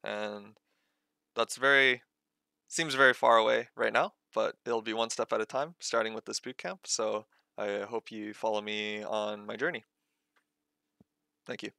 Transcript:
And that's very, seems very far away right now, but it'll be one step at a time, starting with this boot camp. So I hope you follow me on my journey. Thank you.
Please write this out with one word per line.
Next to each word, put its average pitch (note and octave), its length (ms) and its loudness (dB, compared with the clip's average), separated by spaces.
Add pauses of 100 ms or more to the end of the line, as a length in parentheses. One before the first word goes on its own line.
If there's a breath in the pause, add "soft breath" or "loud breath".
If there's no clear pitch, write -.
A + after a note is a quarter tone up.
And G#2 560 -8 (760)
that's A#2 200 0
very, C3 460 6 (640)
seems D#3 280 -4
very C3 200 8
far A#2 240 6
away A#2 380 2
right A2+ 160 0
now, C#3+ 220 2 (200)
but - 220 0 (100)
it'll A#2 160 -2
be A2 100 -4
one A2+ 180 -2
step - 220 -4
at A2 80 0
a A2 60 -2
time, D3 320 -6
starting A2 340 -2
with A2 140 -10
this - 140 -6
boot B2+ 180 -14
camp. F#3 280 -10
So G#2+ 400 -4 (300)
I G2+ 320 -4
hope A2+ 220 -8
you G#2+ 240 -10
follow G#2+ 260 -2
me G#2 420 -6
on G#2 440 -4
my A2 100 -8
journey. C#3+ 280 -4 (1600)
Thank A#2 160 -12
you. G#2 160 -10